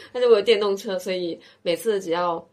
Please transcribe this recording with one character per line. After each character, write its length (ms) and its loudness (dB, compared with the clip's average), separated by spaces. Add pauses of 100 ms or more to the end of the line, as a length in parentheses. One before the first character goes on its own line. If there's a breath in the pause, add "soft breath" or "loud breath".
(100)
但 120 -6
是 40 4
我 100 8
有 40 4
电 180 4
动 160 0
车， 240 -6
所 140 -6
以 260 -6 (240 loud breath)
每 140 -2
次 240 -2
只 100 -6
要， 320 -2 (100)